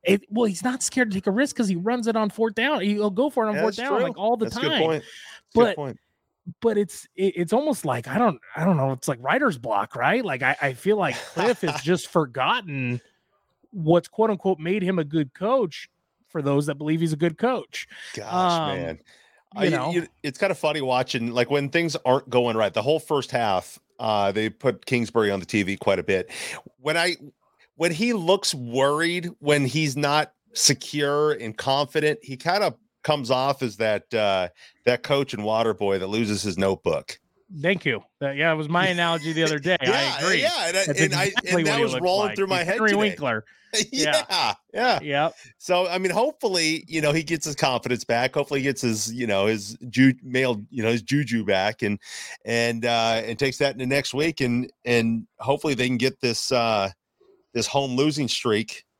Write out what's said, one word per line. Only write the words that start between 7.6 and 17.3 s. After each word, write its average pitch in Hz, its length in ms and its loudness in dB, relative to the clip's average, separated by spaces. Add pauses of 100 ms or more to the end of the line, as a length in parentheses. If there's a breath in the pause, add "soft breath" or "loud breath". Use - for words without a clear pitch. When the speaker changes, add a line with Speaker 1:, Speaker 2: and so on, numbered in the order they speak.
Speaker 1:
like, 123 220 -2
I 165 120 -2
don't, 202 200 2 (160)
I 156 100 -2
don't 180 120 4
know. 135 140 2
It's 127 160 -4
like 135 120 -2
writer's 196 380 0
block, 107 380 -4
right? 160 280 2
Like, 139 200 -4
I, 131 180 2
I 139 120 0
feel 196 240 0
like 160 180 0
Cliff - 460 -2
has 151 200 -2
Speaker 2:
<laughs> - 20 -14
Speaker 1:
just 170 220 0
forgotten 135 960 -2 (680)
what's 170 360 2
quote 220 220 0
unquote 190 300 0
made 185 240 -2
him 180 160 0
a 156 40 0
good 147 300 -2
coach 214 560 -2 (400)
for 151 140 -6
those 143 240 2
that 147 80 -4
believe 156 240 0
he's 160 140 2
a 151 40 -2
good 151 220 0